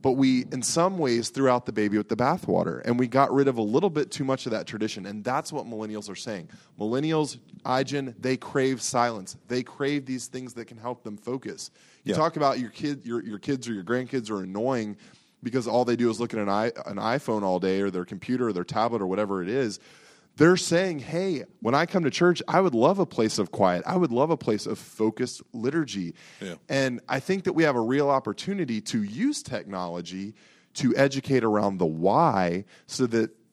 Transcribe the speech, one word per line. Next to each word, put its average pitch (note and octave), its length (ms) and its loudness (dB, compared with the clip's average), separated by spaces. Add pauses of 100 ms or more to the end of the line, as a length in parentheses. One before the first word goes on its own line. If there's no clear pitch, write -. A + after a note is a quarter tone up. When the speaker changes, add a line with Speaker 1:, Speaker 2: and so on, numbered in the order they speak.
Speaker 1:
but C3 120 2
we, C3 380 4
in B2+ 120 -6
some F3+ 340 0
ways, A#2+ 320 0
threw C3+ 180 0
out B2 200 2
the B2 40 -6
baby G#2+ 280 2
with G#2 100 -4
the A2 60 0
bathwater, G#2 680 0
and A#2+ 140 0
we B2+ 100 2
got C3 240 4
rid C#3 160 4
of C3+ 120 2
a - 20 2
little C#3 300 2
bit D3+ 180 -2
too - 140 -6
much C3 240 -2
of A#2+ 60 -4
that G#2+ 120 -4
tradition, G#2+ 400 -6
and G#2 180 -10
that's C3+ 300 -4
what C3+ 140 -8
millennials G#2+ 420 -10
are F#2 60 -10
saying. G#2 340 -10 (300)
Millennials, C#3+ 580 0 (260)
IGEN, C3 560 -2
they C3 180 0
crave C3 440 0
silence. A#2 560 -2 (120)
They B2 120 -2
crave C#3+ 460 -4
these B2+ 180 -6
things B2+ 300 -12
that A#2 100 -12
can A#2 120 -20
help A#2+ 260 -10
them G#2 120 -10
focus. A#2+ 540 -8 (360)
You G2+ 80 0
Speaker 2:
Yeah. F2+ 40 2
Speaker 1:
talk D#3+ 200 2
about C#3 200 2
your A#2+ 140 -6
kid, C#3+ 340 -6
your, A#2+ 180 -2
your G#2+ 140 -8
kids B2+ 320 -4
or A#2 40 -4
your G2 100 -6
grandkids A#2+ 480 -4
are G2 100 -2
annoying G#2+ 560 -2 (460)
because A#2+ 240 -2
all A#2+ 180 4
they A#2+ 100 2
do A#2+ 140 4
is G#2+ 100 -2
look A#2+ 140 -2
at A2+ 60 -2
an G2+ 100 0
i-, G#2+ 220 2 (160)
an G#2 100 -10
iPhone A2 460 0
all F#2 160 2
day F#2+ 220 2
or G2 100 0
their F2+ 140 -4
computer B2 420 -4
or G#2+ 60 -2
their F2+ 100 -2
tablet A2+ 360 -2
or G2 60 -2
whatever F#2+ 380 -2
it F2 60 -4
is. A#2 300 -2 (580)
They're F3 200 8
saying, F3 420 0
"Hey, E3 460 -4 (160)
when A#2 120 2
I D#3 120 4
come F3 180 0
to C#3 60 2
church, F3 360 4
I E3+ 140 4
would F3 160 2
love D#3 240 6
a F3 60 4
place - 340 0
of F#2+ 140 -2
quiet. F2+ 340 2
I F#3 80 0
would F3 160 2
love C#3 200 4
a D#3+ 40 4
place A2 300 -2
of G2+ 120 -4
focused A2 640 -2 (120)
liturgy." A2+ 600 -4 (280)
Speaker 2:
Yeah. F2+ 140 -10 (120)
Speaker 1:
And C3+ 400 0
I C3+ 140 -2
think F#3+ 240 -4
that F#3+ 80 0
we D#3+ 100 4
have C#3+ 140 4
a A#2 40 2
real C#3 280 2
opportunity C3+ 720 -2
to A2 200 -2
use E3 400 -2
technology F#2 920 -8 (400)
to A#2+ 240 2
educate C3+ 480 2
around G#2 320 2
the F2 80 2
why F#2+ 800 2 (200)
so - 220 -2
that A2+ 220 2 (240)